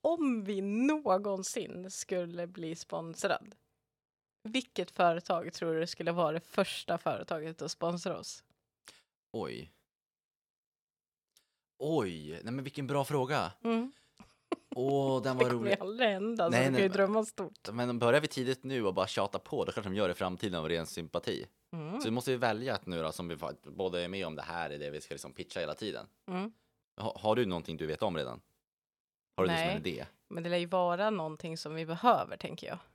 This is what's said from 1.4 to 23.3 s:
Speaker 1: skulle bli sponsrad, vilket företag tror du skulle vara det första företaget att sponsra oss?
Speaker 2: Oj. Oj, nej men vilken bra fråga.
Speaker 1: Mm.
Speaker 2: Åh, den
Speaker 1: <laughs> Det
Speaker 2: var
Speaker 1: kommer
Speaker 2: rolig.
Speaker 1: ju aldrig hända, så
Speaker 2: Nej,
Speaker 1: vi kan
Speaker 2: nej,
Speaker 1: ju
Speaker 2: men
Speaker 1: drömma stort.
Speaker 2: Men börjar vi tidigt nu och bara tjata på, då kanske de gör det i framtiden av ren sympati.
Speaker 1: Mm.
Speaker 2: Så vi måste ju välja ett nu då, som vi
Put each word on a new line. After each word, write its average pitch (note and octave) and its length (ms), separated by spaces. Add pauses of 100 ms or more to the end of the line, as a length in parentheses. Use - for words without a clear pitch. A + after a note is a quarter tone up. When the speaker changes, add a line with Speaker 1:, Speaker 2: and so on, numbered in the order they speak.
Speaker 1:
skulle F3 560
bli E3+ 300
sponsrad, E3 760 (880)
vilket A3 480
företag E3+ 640
tror E3 220
du D#3+ 120
skulle E3+ 260
vara E3+ 200
det E3 80
första - 580
företaget D#3+ 640
att D#3 80
sponsra E3+ 480
oss? - 260 (880)
Speaker 2:
Oj. D2 400 (2000)
Oj, G2 520 (120)
nej A2+ 100
men C3+ 120
vilken C#3+ 220
bra C#3 180
fråga. C3 480 (120)
Speaker 1:
Mm. A#3 280 (840)
Speaker 2:
Åh, C3+ 460
den C3 160
Speaker 1:
<laughs> - 0
Det B2+ 60
Speaker 2:
var B2 60
Speaker 1:
kommer A#2+ 120
Speaker 2:
rolig. G#2 80
Speaker 1:
ju - 100
aldrig A3 300
hända, G3+ 340
så E3+ 60
Speaker 2:
Nej, A#2+ 100
Speaker 1:
vi B2+ 40
kan C3+ 80
Speaker 2:
nej, G3+ 100
Speaker 1:
ju G3 60
Speaker 2:
men F#3 80
Speaker 1:
drömma G3+ 280
stort. - 480
Speaker 2:
Men B2 260
börjar A#2+ 220
vi D3+ 80
tidigt C3 360
nu C3 220
och F#2 80
bara F#2 120
tjata G2 320
på, A2 260
då F#2+ 80
kanske G2+ 180
de F#2+ 60
gör G2+ 120
det F2 40
i - 20
framtiden F2+ 440
av D#2+ 100
ren E2 180
sympati. E2+ 600 (260)
Speaker 1:
Mm. E3 280
Speaker 2:
Så D4 40
vi A2 60
måste B2 200
ju B2+ 60
välja A#2+ 380
ett - 120
nu E2+ 160
då, D#2 100
som F2 160
vi E2+ 80